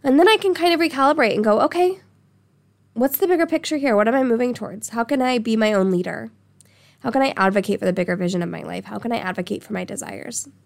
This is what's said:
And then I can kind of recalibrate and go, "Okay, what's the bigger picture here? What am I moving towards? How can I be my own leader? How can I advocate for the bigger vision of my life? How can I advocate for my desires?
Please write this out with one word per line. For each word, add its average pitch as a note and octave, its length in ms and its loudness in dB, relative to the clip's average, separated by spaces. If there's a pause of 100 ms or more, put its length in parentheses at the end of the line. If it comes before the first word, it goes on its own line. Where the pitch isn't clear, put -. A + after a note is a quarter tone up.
And C#4 160 4
then F4+ 100 8
I A4 80 6
can F#4+ 160 0
kind E4+ 200 2
of D#4+ 60 0
recalibrate C4+ 560 2
and G#3+ 80 0
go, A3 180 4
"Okay, F4+ 380 0 (920)
what's C4+ 240 0
the F#4+ 100 0
bigger E4+ 180 2
picture D#4+ 320 -2
here? C4+ 180 2
What G#3 120 4
am A#3 80 2
I C4 80 2
moving B3 300 0
towards? G#3+ 360 -12
How A#3 140 -4
can C4 180 0
I B3+ 160 0
be A3 200 0
my G#3+ 160 2
own F#3+ 180 2
leader? F#3 400 -4 (680)
How A#3 120 -6
can C4+ 100 2
I C4+ 140 0
advocate G3 440 0
for - 60 -4
the F#3 80 0
bigger F3+ 220 -2
vision F3+ 260 -2
of E3+ 80 -4
my E3+ 120 -10
life? - 240 -10
How G#3 140 -10
can A#3 120 -6
I A3+ 60 -2
advocate F#3 460 -6
for G#3+ 100 -12
my F3+ 100 -6
desires? - 640 -12 (180)